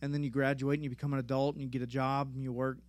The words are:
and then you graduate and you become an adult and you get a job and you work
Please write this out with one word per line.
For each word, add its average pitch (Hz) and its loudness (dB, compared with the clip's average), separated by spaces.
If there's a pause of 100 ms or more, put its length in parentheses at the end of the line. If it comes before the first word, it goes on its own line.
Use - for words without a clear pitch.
and 143 -2
then 147 0
you 139 -2
graduate 139 2
and 151 -4
you 143 -4
become 139 -2
an 135 0
adult 135 2
and 147 -10
you 135 -4
get 123 -2
a 123 -2
job 135 0
and 135 -6
you 131 -2
work 127 -2